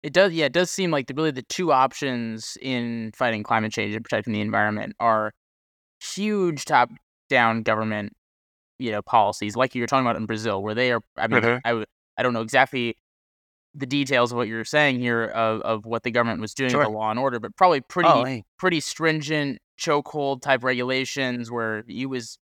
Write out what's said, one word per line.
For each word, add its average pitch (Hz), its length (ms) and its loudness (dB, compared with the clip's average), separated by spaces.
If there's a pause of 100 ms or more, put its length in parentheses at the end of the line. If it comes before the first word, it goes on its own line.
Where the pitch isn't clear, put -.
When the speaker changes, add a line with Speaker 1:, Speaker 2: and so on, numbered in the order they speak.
Speaker 1:
It 151 100 -8
does, 185 180 6
yeah, 160 140 0
it 131 80 -2
does 175 180 2
seem 185 200 0
like 139 160 0
the, 135 60 -10
really 156 180 0
the 127 120 -8
two 165 300 0
options 123 880 0
in 117 540 -4
fighting 113 280 0
climate 110 300 0
change 104 220 -2
and 110 80 -6
protecting 113 280 -4
the 104 100 0
environment 107 580 -2
are 110 340 2 (680)
huge 190 640 -2
top-down 120 1000 0
government, 107 500 -2 (680)
you 120 120 -2
know, 104 100 -2
policies, 107 540 2
like 123 180 0
you 123 80 -4
were 117 60 -2
talking 131 180 2
about 120 100 0
in 110 120 -6
Brazil, 107 340 -2
where 107 140 -4
they 123 160 2
are, 113 100 0 (160)
I 113 100 -2
mean, 117 140 4
Speaker 2:
Mm-hmm. 117 240 2
Speaker 1:
I 117 40 0
w-, 113 160 0 (300)
I - 80 -2
don't 123 100 2
know 113 80 -2
exactly 120 560 2 (760)
the 139 140 -8
details 131 440 2
of 120 60 -4
what 120 100 0
you're 113 180 -6
saying 143 340 2
here 117 260 0
of, 110 360 0
of 107 240 -2
what 113 180 -4
the 123 80 -4
government 117 300 0
was 110 120 -8
doing 135 140 -2
with 123 60 0
Speaker 2:
Sure. 147 100 4
Speaker 1:
the 110 60 2
law 107 200 -2
and 110 100 -2
order, 127 200 -2
but 104 160 -10
probably 170 260 4
pretty, 170 280 2
Speaker 2:
Oh, 123 140 6
hey. 127 200 -4 (140)
Speaker 1:
pretty 175 220 0
stringent 151 800 -2 (200)
chokehold 147 640 -2
type 131 200 2
regulations 127 840 -2
where 113 380 -4
he 120 180 -8
was 127 320 -8 (120)